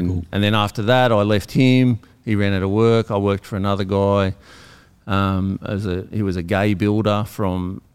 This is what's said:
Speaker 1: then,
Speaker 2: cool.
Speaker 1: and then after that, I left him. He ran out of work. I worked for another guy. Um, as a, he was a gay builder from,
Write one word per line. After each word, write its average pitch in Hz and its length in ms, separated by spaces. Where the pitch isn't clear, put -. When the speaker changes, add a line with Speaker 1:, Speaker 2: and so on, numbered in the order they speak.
Speaker 1:
then, 87 80
Speaker 2:
cool. 87 240
Speaker 1:
and 98 100
then 104 120
after 104 280
that, 123 300
I 104 100
left 104 300
him. 127 480
He 110 100
ran 101 180
out 95 100
of 98 80
work. 113 400
I 104 60
worked 101 300
for 110 100
another 98 280
guy. 98 500
Um, 95 560
as 104 240
a, 90 260
he 107 100
was 95 140
a 90 60
gay 98 320
builder 104 520
from, 92 540